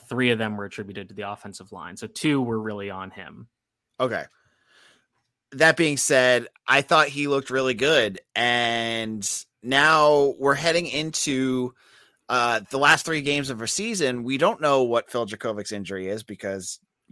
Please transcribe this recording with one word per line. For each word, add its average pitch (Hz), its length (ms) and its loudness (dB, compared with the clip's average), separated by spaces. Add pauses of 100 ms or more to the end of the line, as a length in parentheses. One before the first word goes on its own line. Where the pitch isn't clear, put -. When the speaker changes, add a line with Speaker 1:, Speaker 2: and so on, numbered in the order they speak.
Speaker 1:
three 123 220 0
of 117 80 2
them 110 180 -4
were 101 80 -8
attributed 98 440 -12
to 95 60 -20
the 101 160 -10
offensive 101 420 -16
line. 90 240 -14
So 113 100 -12
two 143 340 0
were 117 200 -2
really 104 300 -6
on 95 200 -10
him. 92 380 -18 (520)
Speaker 2:
Okay. 110 240 -2 (1300)
That 160 240 4
being 156 200 2
said, 127 500 4 (200)
I 139 160 4
thought 156 260 4
he 143 180 -4
looked 139 240 0
really 131 240 0
good. 117 460 2 (140)
And 117 920 -2 (340)
now 147 760 4
we're 139 160 2
heading 165 320 0
into, 131 880 -4 (540)
uh, 120 320 2 (100)
the 139 80 -2
last 147 260 6
three 156 180 -2
games 143 280 -2
of 113 100 -8
a 113 60 -6
season. 165 560 -2
We 131 160 -4
don't 175 220 2
know 139 240 4
what 117 260 0
Phil 117 160 -2
Jacovic's 104 460 -6
injury 95 360 -8
is 110 140 -6
because 98 560 -8 (340)